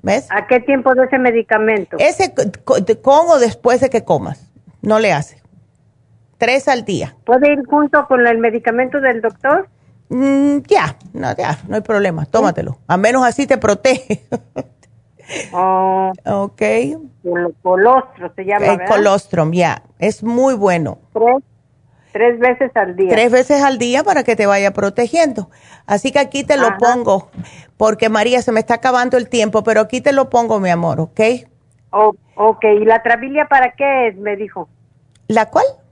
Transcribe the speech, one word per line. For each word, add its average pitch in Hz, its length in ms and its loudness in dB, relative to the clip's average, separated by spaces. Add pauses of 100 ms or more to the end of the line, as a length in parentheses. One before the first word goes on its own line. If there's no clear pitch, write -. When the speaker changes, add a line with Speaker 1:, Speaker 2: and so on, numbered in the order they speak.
Speaker 1:
¿Ves? 214 280 -4
Speaker 2:
¿A 311 160 -4
qué 247 140 2
tiempo 262 340 0
de 254 120 2
ese 262 120 -2
medicamento? 220 800 0
Speaker 1:
Ese 330 260 0 (120)
c-, 214 160 -2 (120)
co-, 220 160 0
de-, 214 200 -2
con 311 300 4
o 302 80 6
después 240 420 0
de 262 80 2
que 220 160 -2
comas, 117 460 -4 (320)
no 214 160 2
le 208 160 2
hace. - 280 -8 (960)
Tres 254 320 0
al 247 160 0
día. 165 400 -6
Speaker 2:
¿Puede 254 300 4
ir 277 120 -4
junto 294 400 0
con 247 200 2
el 233 100 2
medicamento 233 640 -2
del 240 220 -2
doctor? 277 460 -2 (420)
Speaker 1:
Mm, 277 480 0 (100)
ya, 160 280 0 (180)
no, 127 200 -6
ya, - 320 -6
no 202 100 -6
hay 214 40 -2
problema, 196 460 -4
tómatelo. - 600 -2
A 180 120 0
menos 240 260 2
así 247 220 0
te 269 100 2
protege. 220 760 -2
<laughs> - 460 -12 (760)
Speaker 2:
Oh. 190 580 0 (140)
Speaker 1:
Ok. 202 380 -4
Speaker 2:
El 233 340 -2 (680)
colostrum 196 720 2
se 190 120 -14
llama, 208 180 -2
Speaker 1:
El 196 140 2
Speaker 2:
¿verdad? 190 180 0
Speaker 1:
colostrum, 196 560 0
ya, 170 300 0 (160)
es 208 240 -4
muy 247 320 0
bueno. 175 460 -2 (120)
Speaker 2:
Tres, 240 320 0 (680)
tres 233 260 0
veces 254 360 0
al 185 220 -2
día. 185 140 0
Speaker 1:
Tres 226 200 2
veces 262 320 2
al 269 140 0
día 240 280 -2
para 330 200 0
que 226 120 0
te 208 100 0
vaya 202 260 0
protegiendo. 233 760 -2 (340)
Así 208 280 -2
que 285 60 2
aquí 277 260 -2
te 294 120 0
lo 240 120 2
Speaker 2:
Ajá. 196 100 -2
Speaker 1:
pongo, 233 500 0 (480)
porque 220 320 0
María, 226 320 2
se 233 120 -2
me 220 80 2
está 220 160 -2
acabando 247 420 0
el 233 100 -4
tiempo, 214 340 0
pero 214 200 2
aquí 240 180 -4
te 277 120 0
lo 269 180 0
pongo, 220 300 0
mi 185 100 0
amor, 170 280 -2
¿ok? 160 220 -6 (680)
Speaker 2:
Oh, 214 240 2 (220)
ok, 214 280 0 (160)
¿y 214 60 2
la 226 160 4
Travilia 262 480 -2
para 254 220 2
qué 269 360 0
es? 185 80 -8
Me 208 180 -6
dijo. 196 320 -10 (600)
Speaker 1:
¿La 220 240 0
cuál? 466 160 2 (260)